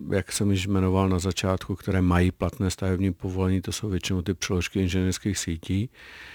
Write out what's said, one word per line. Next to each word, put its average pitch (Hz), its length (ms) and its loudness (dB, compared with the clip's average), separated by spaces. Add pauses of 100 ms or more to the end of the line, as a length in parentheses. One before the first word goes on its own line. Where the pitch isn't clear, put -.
(120)
jak 95 200 -2
jsem 101 200 2
již 95 160 2
jmenoval 95 420 4
na 92 100 2
začátku, 92 560 -2
které 95 260 0
mají 90 300 6
platné 92 400 -2
stavební 92 420 0
povolení, 92 480 0
to 104 100 -8
jsou 107 180 -6
většinou 92 320 -2
ty 95 120 -2
přeložky 90 460 -2
inženýrských 92 580 0
sítí. 92 520 -4 (460)